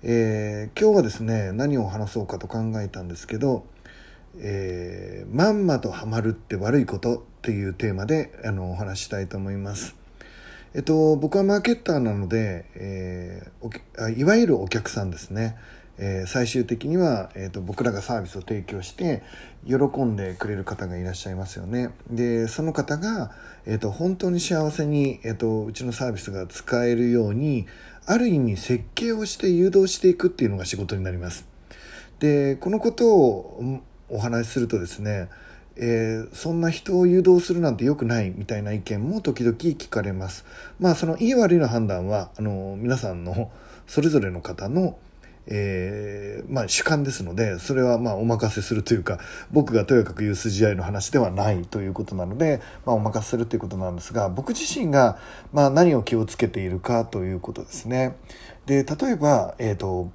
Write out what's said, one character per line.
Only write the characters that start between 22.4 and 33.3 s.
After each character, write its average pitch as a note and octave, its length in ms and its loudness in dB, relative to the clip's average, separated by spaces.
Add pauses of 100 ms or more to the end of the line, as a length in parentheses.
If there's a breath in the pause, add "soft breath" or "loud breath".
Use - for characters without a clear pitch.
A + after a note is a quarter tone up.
そ D3+ 160 -4
の D#3+ 100 -2
方 D3+ 240 -2
が、 F#3+ 340 -4 (340 loud breath)
え A2 100 -2
ー - 20 -2
と、 G#2+ 140 -2
本 F3+ 240 -2
当 F3+ 160 -2
に F3 80 0
幸 D#3 320 0
せ D3+ 140 -2
に、 C#3+ 380 0
え A2+ 80 -4
ー G2+ 60 -4
と、 A2 280 0
う A2 60 -8
ち B2+ 140 -10
の A#2+ 60 -4
サ B2+ 160 -4
ー A#2 60 -2
ビ F#2 60 -6
ス G2 120 -8
が F#2+ 160 -8
使 - 360 -2
え A#2+ 120 2
る A#2+ 160 2
よ A#2 180 4
う G#2 40 -2
に、 C3 340 0 (380 loud breath)
あ G#3 120 2
る A#3+ 100 2
意 E3 120 4
味 A2 180 0
設 A#2+ 260 -2 (120)
計 A#3 180 -2
を G#3+ 120 -4
し - 120 -8
て F#3+ 120 2
誘 F3+ 180 6
導 F#3+ 200 6
し - 120 -4
て F#3 100 8
い F3 60 6
く F#3 120 0
っ - 40 6
て - 120 -2
い A2+ 40 4
う - 20 2
の G2+ 80 -2
が F2+ 80 -6
仕 - 120 -4
事 G2+ 180 -4
に F#2+ 80 -2
な F#2 80 -2
り F2+ 60 -6
ま F2 120 -6
す。 - 180 -10 (720 loud breath)
で、 C#3+ 360 4
こ F#3 160 -4
の G#3+ 80 0
こ A#3 120 2
と A3+ 240 6
を、 A2+ 460 4